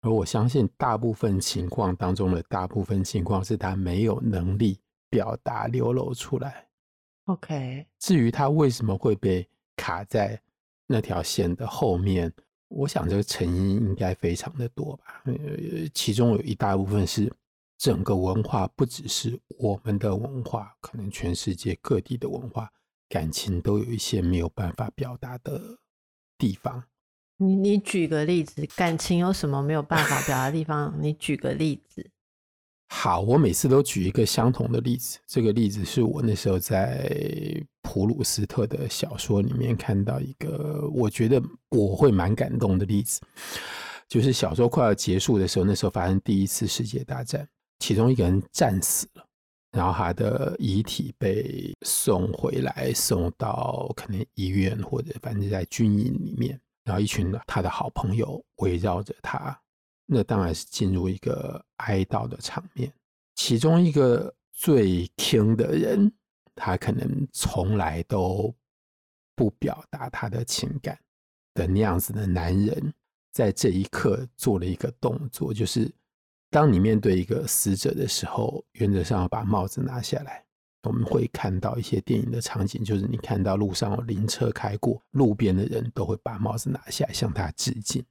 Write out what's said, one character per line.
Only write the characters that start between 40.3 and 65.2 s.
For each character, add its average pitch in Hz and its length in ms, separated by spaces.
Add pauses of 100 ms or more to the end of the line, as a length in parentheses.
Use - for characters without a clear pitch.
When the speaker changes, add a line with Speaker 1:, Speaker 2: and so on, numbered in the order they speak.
Speaker 1:
个， 147 580
我 127 160
觉 110 220
得 127 120 (280)
我 101 260
会 135 160
蛮 95 240
感 127 220
动 92 220
的 98 80
例 101 160
子。 - 180 (840)
就 123 120
是 127 140
小 92 220
说 120 120
快 127 160
要 110 80
结 95 280
束 113 180
的 95 100
时 - 120
候， 90 60
那 101 80
时 - 120
候 - 60
发 90 160
生 95 140
第 98 200
一 98 60
次 - 180
世 110 180
界 113 200
大 127 200
战， 143 240 (300)
其 - 180
中 113 160
一 131 40
个 117 80
人 92 180 (100)
战 101 300
死 - 320
了， - 120 (460)
然 95 140
后 90 80
他 90 180
的 131 460
遗 104 240
体 - 360
被 - 540 (140)
送 95 480
回 - 280
来， 131 320
送 - 440
到 - 580
可 - 160
能 92 220
医 95 140
院 95 340
或 - 180
者 160 220
反 110 180
正 98 80
在 98 180
军 - 200 (120)
营 120 180
里 - 240
面， 131 200 (260)
然 92 100
后 95 40
一 104 60
群 95 260 (140)
他 - 160
的 90 80
好 - 220
朋 101 240
友 113 280 (120)
围 92 220
绕 92 260
着 - 180
他， - 340 (520)
那 120 160
当 101 200
然 82 100
是 - 120
进 - 260
入 92 160
一 92 100
个 - 460 (140)
哀 98 280
悼 113 220
的 - 100
场 - 260 (100)
面。 131 180 (440)
其 117 240
中 160 200
一 175 120
个 131 420 (180)
最 95 640
轻 110 380